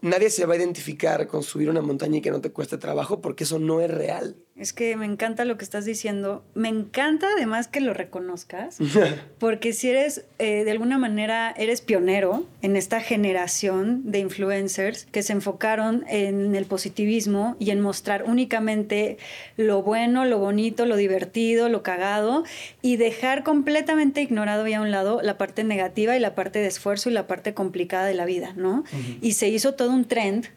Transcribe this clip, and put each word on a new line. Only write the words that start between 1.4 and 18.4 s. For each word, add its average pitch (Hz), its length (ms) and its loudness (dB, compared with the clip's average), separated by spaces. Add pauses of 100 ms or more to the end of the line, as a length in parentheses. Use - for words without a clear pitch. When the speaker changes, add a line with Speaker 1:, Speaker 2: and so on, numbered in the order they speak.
Speaker 1:
subir 151 260 -2
una 160 140 2
montaña 147 340 -2
y 147 40 -2
que 143 100 -2
no 139 100 -2
te 143 100 -6
cueste - 280 -6
trabajo, 151 420 -4
porque 160 220 -6
eso 156 160 -2
no 160 220 2
es 170 100 0
real. 160 440 -4 (200)
Speaker 2:
Es 196 180 -8
que 226 220 -2
me 220 100 -4
encanta 226 400 -2
lo 233 120 -2
que 220 60 -12
estás 202 220 -8
diciendo. 202 580 -4 (120)
Me 220 140 0
encanta 277 680 0
además 233 320 0
que 285 140 -2
lo 247 120 0
reconozcas, 180 840 -10
Speaker 1:
<laughs> 151 600 2
Speaker 2:
porque 226 340 0
si 254 160 -2
eres, 277 360 0 (140)
eh, 214 260 2
de 214 60 0
alguna 233 260 0
manera, 226 580 0
eres 226 260 0
pionero 196 640 2 (180)
en 196 120 4
esta 196 240 0
generación 202 1000 0 (100)
de 202 80 0
influencers 196 840 -2
que - 180 -2
se 208 100 -2
enfocaron 220 760 0
en 196 460 0
el 190 100 0
positivismo 208 960 0
y 214 120 0
en 202 100 2
mostrar 202 460 -2
únicamente 214 880 0 (400)